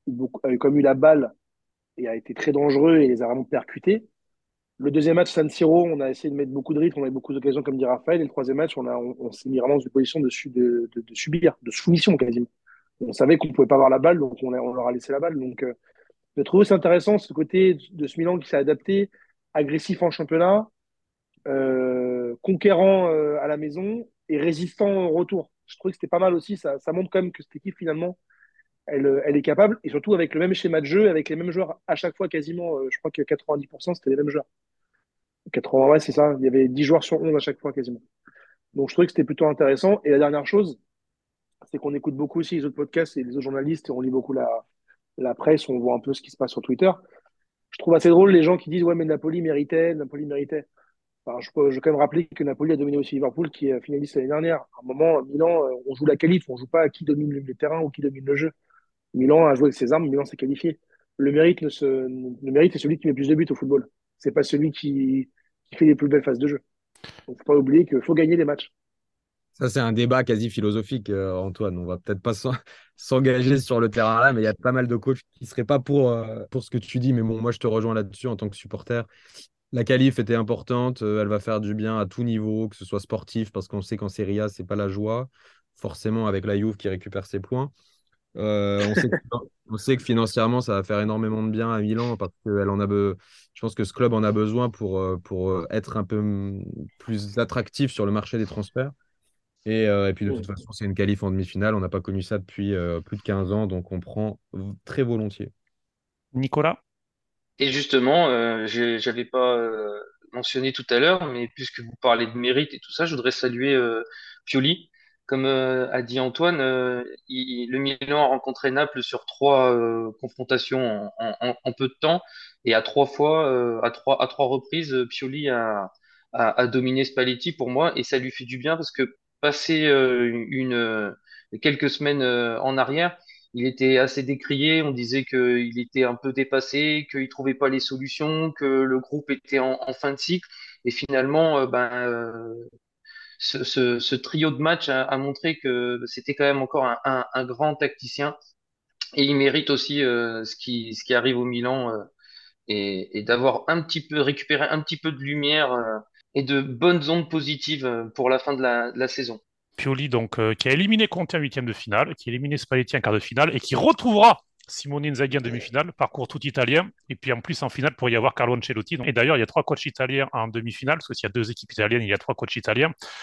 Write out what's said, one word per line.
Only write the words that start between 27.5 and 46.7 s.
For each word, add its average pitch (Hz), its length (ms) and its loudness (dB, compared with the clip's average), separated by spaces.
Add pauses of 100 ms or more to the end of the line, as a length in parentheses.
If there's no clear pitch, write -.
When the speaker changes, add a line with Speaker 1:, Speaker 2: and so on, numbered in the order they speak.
Speaker 1:
équipe, 180 220 -10
finalement, 170 400 -4 (680)
elle, 139 180 -2
euh, 139 200 4
elle 147 120 2
est 143 60 2
capable. 202 400 4
Et 143 60 -6
surtout 147 260 0
avec 170 180 0
le 156 60 -2
même 185 160 2
schéma 165 260 0
de 143 60 -6
jeu, 196 200 4
avec 156 220 2
les 156 60 -4
mêmes 170 160 -4
joueurs 165 360 -6
à 170 80 0
chaque 170 220 -6
fois 190 100 -4
quasiment. 160 520 -6
Euh, 135 100 -4
je - 80 -8
crois 156 140 -8
que 151 100 -6
quatre-vingt-dix 147 460 -2
pour - 160 -20
cent, 180 100 -2
c'était - 160 -4
les 135 60 4
mêmes 147 140 0
joueurs. 143 180 -4 (1040)
Quatre-vingts, 131 360 2
ouais, 151 120 8
c'est 139 140 -2
ça. 147 260 4
Il 135 60 0
y - 20 4
avait 131 200 6
dix 131 160 -2
joueurs 147 200 4
sur 156 180 -2
onze 160 140 2
à 143 40 2
chaque 139 200 -6
fois 143 140 -8
quasiment. 123 280 -6 (720)
Donc 139 160 -2
je - 60 -14
trouvais 175 120 6
que - 40 -8
c'était 151 120 0
plutôt 151 220 0
intéressant. 151 580 4
Et 151 60 0
la 143 80 6
dernière 147 300 2
chose, 196 320 0 (920)
c'est 147 60 -8
qu'on 143 160 -6
écoute 143 220 -6
beaucoup 143 240 -4
aussi 165 160 -4
les 147 100 -2
autres 135 100 -6
podcasts 156 420 -4
et 131 60 -4
les 120 100 -8
autres 139 80 -4
journalistes 139 480 -4
et - 20 -6
on 127 100 -4
lit 131 80 -2
beaucoup 131 240 -2
la, 127 140 0 (720)
la 123 180 -4
presse, 151 340 2
on 131 100 -2
voit 120 160 0
un 120 40 -4
peu 135 140 -4
ce - 80 -6
qui - 100 -20
se - 60 -20
passe 127 140 -2
sur 120 100 -8
Twitter. 185 300 2 (800)